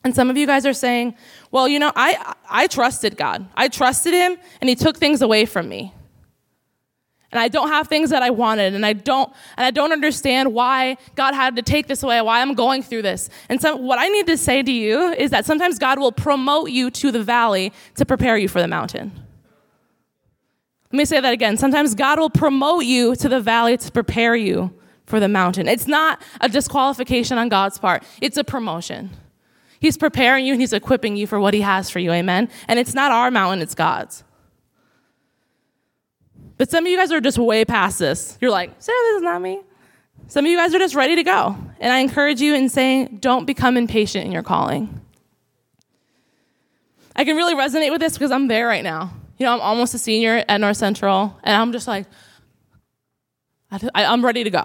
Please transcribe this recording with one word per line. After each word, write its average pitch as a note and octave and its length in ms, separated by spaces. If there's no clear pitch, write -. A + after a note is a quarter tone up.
And B3+ 120
some B3+ 140
of B3+ 80
you D4 100
guys C#4 180
are C4+ 80
saying, A#3+ 420
"Well, C4 160
you C#4+ 120
know, D4 160
I, - 400
I B3+ 180
trusted A3+ 500
God. D3 280
I B3+ 120
trusted C4+ 460
him, F4+ 240
and B3+ 80
he B3 60
took - 200
things D4 260
away A3 240
from F3+ 220
me. G2 260
And A#3 120
I A#3 80
don't D4+ 180
have D4+ 220
things D4+ 220
that C4+ 120
I B3 60
wanted, A3 440
and G#3 120
I G#3+ 80
don't, C4 360
and B3 80
I B3+ 60
don't C#4 200
understand C4+ 600
why B3+ 440
God C4+ 180
had C4 240
to B3 40
take D4 260
this A3+ 160
away, A#3 180
why A3+ 200
I'm C#4 120
going B3+ 300
through A#3 180
this." F#3+ 280
And C4 100
so D#4 160
what B3+ 240
I D#4 80
need G4+ 200
to E4 100
say C4+ 260
to C4+ 80
you A#3+ 420
is C4+ 180
that A#3 140
sometimes D#4 320
God C4+ 220
will B3 140
promote C#4+ 560
you B3 220
to C#4 200
the A3 120
valley G#3 500
to - 100
prepare B3 320
you G3 100
for F3+ 140
the D#3+ 60
mountain. F3+ 440
Let C4 80
me D4 60
say D4 140
that C4 140
again. A3 240
Sometimes C4+ 380
God C#4 220
will D#4+ 120
promote D4+ 560
you B3 320
to D4 100
the B3+ 140
valley A#3 340
to - 160
prepare A#3 440
you F#3 380
for A3 140
the G3 80
mountain. F#3+ 400
It's A#3 200
not D#4 340
a - 80
disqualification B3+ 880
on A#3 120
God's G3 280
part. F3+ 260
It's C4+ 160
a D4 60
promotion. F3+ 680
He's - 180
preparing C4 480
you C4+ 80
and B3 80
he's A3+ 120
equipping G#3+ 440
you G#3 100
for G#3 120
what G3+ 140
he G#3 80
has G3 280
for F3+ 100
you, F3 120
amen? F#3 380
And A#3+ 120
it's B3 140
not C4+ 180
our A#3+ 180
mountain, F#3+ 320
it's - 140
God's. - 480
But C4 140
some E4 140
of F4+ 60
you F#4 60
guys F#4 140
are D#4 100
just B3+ 160
way A3 260
past G3 360
this. D#3+ 420
You're B3 100
like, F3+ 280
"Sarah, A#4 240
this A4 140
is F4+ 40
not F4 180
me." F#4 220
Some C#4+ 180
of E4+ 60
you F4 60
guys E4+ 160
are F#4+ 60
just E4 160
ready D4 200
to E4+ 80
go. B3+ 320
And B3 140
I C4 60
encourage C#4 420
you D4 140
in C4 120
saying, C4 540
"Don't B3 240
become B3+ 320
impatient G#3+ 480
in F#3 60
your E3+ 100
calling." - 580
I C4 80
can D4+ 120
really E4+ 180
resonate C#4+ 380
with E4 100
this D#4+ 120
because C4+ 180
I'm C4+ 160
there A#3 200
right G#3 160
now. E3+ 300
You B3+ 80
know, A#3+ 80
I'm A#3+ 80
almost A#3 320
a A#3+ 60
senior A3+ 500
at G#3 100
North G#3 180
Central, G3 680
and G#3 120
I'm A3+ 160
just A#3 160
like, G3+ 200
I, G3 80
I, G#3 120
I'm A#3+ 200
ready A#3+ 180
to A3 60
go. E3 160